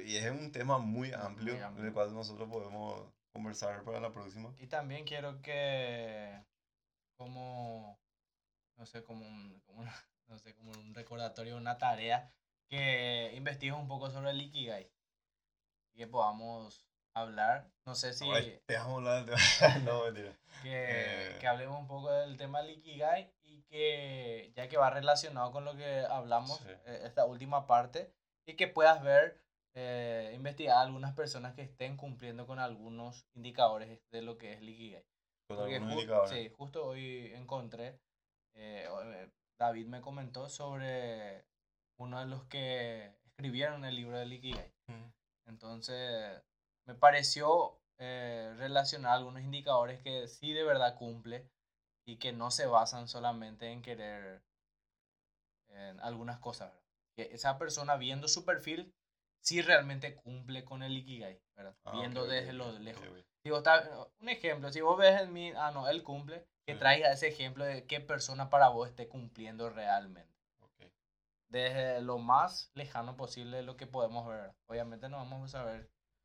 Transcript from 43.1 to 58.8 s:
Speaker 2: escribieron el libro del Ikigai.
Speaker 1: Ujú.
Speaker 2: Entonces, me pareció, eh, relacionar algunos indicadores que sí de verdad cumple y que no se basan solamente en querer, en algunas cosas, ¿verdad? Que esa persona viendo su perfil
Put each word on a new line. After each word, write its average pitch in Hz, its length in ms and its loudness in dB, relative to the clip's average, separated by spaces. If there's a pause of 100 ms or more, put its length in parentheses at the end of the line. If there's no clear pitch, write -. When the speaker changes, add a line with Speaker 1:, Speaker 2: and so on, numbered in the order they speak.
Speaker 2:
escribieron 139 600 -4
el 127 100 -6
libro 120 220 -8
del 123 160 -6
Ikigai. 127 400 -8 (160)
Speaker 1:
Ujú. 117 220 -14 (360)
Speaker 2:
Entonces, 113 920 -8 (460)
me 120 80 -12
pareció, 147 840 6 (220)
eh, 120 580 -8
relacionar 135 560 2
algunos 127 300 0
indicadores 135 580 2
que 131 260 -6
sí 151 260 -8
de 156 100 0
verdad 127 340 6
cumple 117 520 -10 (580)
y 113 100 -12
que 127 160 -2
no 117 180 -4
se 147 140 0
basan 120 420 6
solamente 117 640 -6
en 120 100 -12
querer, 104 600 -10 (1300)
en 98 320 -14
algunas 117 380 -8
cosas, 113 300 -12
¿verdad? - 140 -20 (320)
Que 113 180 -12
esa 135 240 -2
persona 147 380 -2
viendo 135 320 -4
su 170 180 2
perfil 170 480 -2 (480)